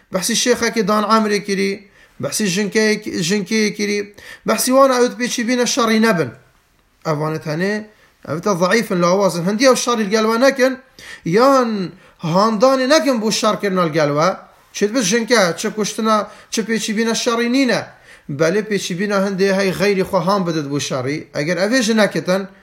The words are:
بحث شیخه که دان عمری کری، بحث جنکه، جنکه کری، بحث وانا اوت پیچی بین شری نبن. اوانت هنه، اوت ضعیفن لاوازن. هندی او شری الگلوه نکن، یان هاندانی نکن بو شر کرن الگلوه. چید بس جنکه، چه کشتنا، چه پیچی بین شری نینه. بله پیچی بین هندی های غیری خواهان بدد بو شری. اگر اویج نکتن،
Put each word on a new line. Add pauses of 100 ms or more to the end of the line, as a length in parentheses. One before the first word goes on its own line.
(120)
بحث
شیخه
که
دان
عمری
کری، (420)
بحث
جنکه، (200)
جنکه
کری، (320)
بحث
وانا
اوت
پیچی
بین
شری
نبن. (760)
اوانت
هنه، (440)
اوت (140)
ضعیفن
لاوازن.
هندی
او
شری
الگلوه
نکن، (520)
یان (280)
هاندانی
نکن
بو
شر
کرن
الگلوه. (360)
چید
بس
جنکه،
چه
کشتنا، (220)
چه
پیچی
بین
شری
نینه. (420)
بله
پیچی
بین
هندی
های
غیری
خواهان
بدد
بو
شری. (160)
اگر
اویج
نکتن، (140)